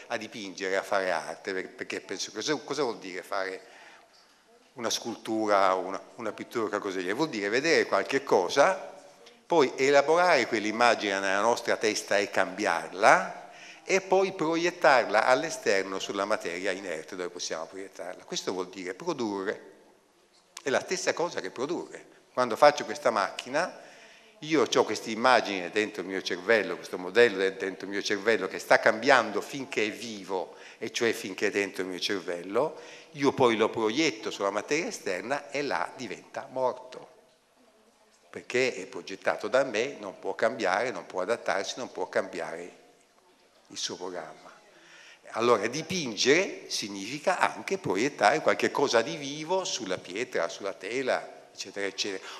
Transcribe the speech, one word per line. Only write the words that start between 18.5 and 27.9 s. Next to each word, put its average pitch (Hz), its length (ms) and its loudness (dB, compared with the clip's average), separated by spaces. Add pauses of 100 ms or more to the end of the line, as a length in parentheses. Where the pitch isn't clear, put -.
vuol 92 180 -4
dire 92 260 -8
produrre. 113 800 -6 (880)
È - 80 -6
la 120 100 2
stessa 170 340 -2
cosa 165 260 -4
che 90 120 -6
produrre. 135 640 -8 (200)
Quando 120 220 0
faccio 143 280 8
questa 110 280 -2
macchina, 120 720 -2 (560)
io 151 260 2
c'ho 120 180 4
questa 110 280 -4
immagine 104 580 4
dentro 104 320 -2
il 87 60 -8
mio 95 140 -4
cervello, 92 540 2
questo 85 220 -10
modello 98 400 4
de-, 95 180 2
dentro 95 300 -6
il 98 80 -6